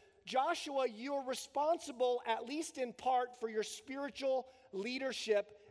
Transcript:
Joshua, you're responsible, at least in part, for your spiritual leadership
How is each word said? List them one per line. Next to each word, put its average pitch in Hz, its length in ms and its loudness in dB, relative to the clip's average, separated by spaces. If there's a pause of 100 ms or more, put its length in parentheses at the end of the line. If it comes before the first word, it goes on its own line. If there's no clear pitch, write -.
(260)
Joshua, 277 640 2
you're 262 360 -2
responsible, 254 1000 0
at 226 200 0
least 302 320 -4
in 247 160 -2
part, 247 480 2
for 226 80 -2
your 214 140 0
spiritual 262 840 -2 (240)
leadership 220 880 -2 (120)